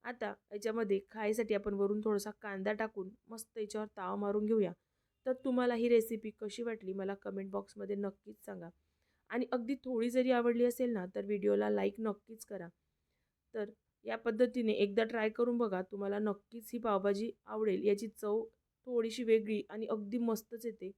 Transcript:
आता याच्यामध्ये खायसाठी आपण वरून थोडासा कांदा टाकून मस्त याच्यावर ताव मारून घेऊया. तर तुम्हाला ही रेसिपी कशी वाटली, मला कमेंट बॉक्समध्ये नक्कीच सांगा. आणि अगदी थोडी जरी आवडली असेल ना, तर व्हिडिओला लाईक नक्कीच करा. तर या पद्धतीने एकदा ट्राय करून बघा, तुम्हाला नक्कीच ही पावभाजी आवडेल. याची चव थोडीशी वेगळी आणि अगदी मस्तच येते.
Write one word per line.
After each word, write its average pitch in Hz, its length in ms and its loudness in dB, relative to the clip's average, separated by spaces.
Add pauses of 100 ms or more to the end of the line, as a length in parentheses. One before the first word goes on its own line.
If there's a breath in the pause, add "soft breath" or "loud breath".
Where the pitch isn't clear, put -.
आता 233 280 -6 (200)
याच्यामध्ये 208 480 0 (100)
खायसाठी 220 440 0
आपण 202 200 0
वरून 202 300 2
थोडासा 214 260 2 (120)
कांदा 196 300 -2
टाकून 214 380 -4 (180)
मस्त 226 300 -14
याच्यावर 214 280 -4 (100)
ताव 190 200 -4
मारून 202 300 0
घेऊया. 208 260 4 (540)
तर 262 60 0 (120)
तुम्हाला 247 300 2
ही 233 140 2
रेसिपी 226 420 4 (100)
कशी 214 220 -8
वाटली, 220 300 -6
मला 196 220 -4
कमेंट 196 360 -8
बॉक्समध्ये 196 460 -6
नक्कीच 202 400 -6 (100)
सांगा. 180 220 -12 (640)
आणि 240 220 0
अगदी 247 220 -2
थोडी 247 360 -2
जरी 254 200 2
आवडली 240 340 4
असेल 240 280 0
ना, 190 120 -2 (100)
तर 202 100 -4
व्हिडिओला 208 460 2
लाईक 202 280 0
नक्कीच 220 460 -6
करा. 175 240 -12 (880)
तर 214 160 -4 (340)
या 226 120 -4
पद्धतीने 233 560 2
एकदा 208 320 4
ट्राय 226 240 0
करून 240 300 0
बघा, 196 240 0
तुम्हाला 202 360 -4
नक्कीच 214 540 -4
ही 240 60 -4
पावभाजी 202 520 2 (160)
आवडेल. 214 380 0
याची 208 240 2
चव 214 340 -2 (440)
थोडीशी 233 380 0
वेगळी 220 440 4
आणि 220 180 -6
अगदी 214 320 -2
मस्तच 226 480 -2
येते. 214 320 -8